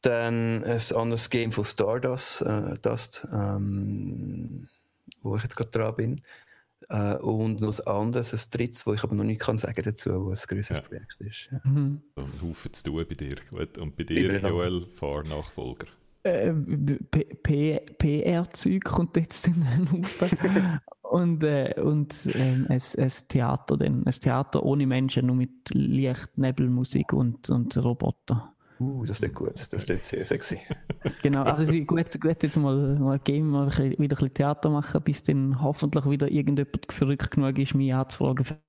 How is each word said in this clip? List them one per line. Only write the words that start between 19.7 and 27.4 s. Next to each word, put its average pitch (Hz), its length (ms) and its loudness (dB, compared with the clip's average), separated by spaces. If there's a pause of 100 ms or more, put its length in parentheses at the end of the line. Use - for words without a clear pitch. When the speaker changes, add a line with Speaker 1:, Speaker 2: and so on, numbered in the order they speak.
Speaker 3:
Haufen. 180 920 2
Speaker 1:
<laughs> - 60 -20 (120)
Speaker 3:
Und, 170 420 2
äh, 143 360 2
und, 151 540 0
ähm, 131 360 2
ein, 127 120 2 (160)
ein 131 140 2 (160)
Theater 131 500 0
dann. 131 260 2
Ein - 100 2
Theater 135 500 0
ohne 139 240 2
Menschen, 131 400 2
nur 127 80 4
mit - 340 -2
Licht, 131 680 0
Nebel, 135 320 2
Musik 131 420 0
und, 123 380 0